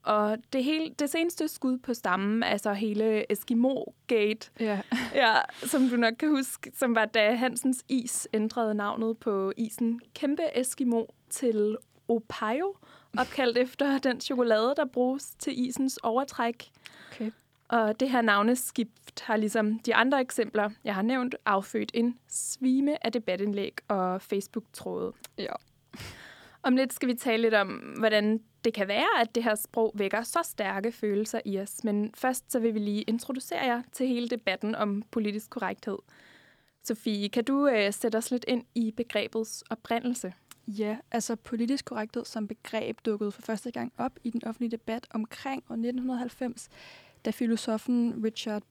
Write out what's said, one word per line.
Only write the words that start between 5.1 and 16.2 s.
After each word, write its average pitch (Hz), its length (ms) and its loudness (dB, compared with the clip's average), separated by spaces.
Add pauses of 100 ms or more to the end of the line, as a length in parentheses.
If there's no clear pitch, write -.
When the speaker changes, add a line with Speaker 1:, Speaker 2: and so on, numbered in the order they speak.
Speaker 1:
ja, 240 180 6 (300)
som 262 260 4
du 240 60 2
nok 233 240 4
kan 311 100 2
huske, 269 460 0
som 240 200 2
var, 220 100 6
da 220 300 4
Hansens 247 540 0
Is 247 440 -2
ændrede 220 420 0
navnet 220 420 -2
på 196 400 -2
isen 233 440 -2 (120)
Kæmpe 302 300 -2 (120)
Eskimo 240 500 0 (240)
til 214 480 0 (300)
Opayo, 240 680 -2 (420)
opkaldt 254 400 2
efter 269 400 2
den 262 240 0
chokolade, 240 560 2
der 311 80 2
bruges 262 540 -2
til 254 280 -2
isens 262 300 -2
overtræk. 240 760 -2 (400)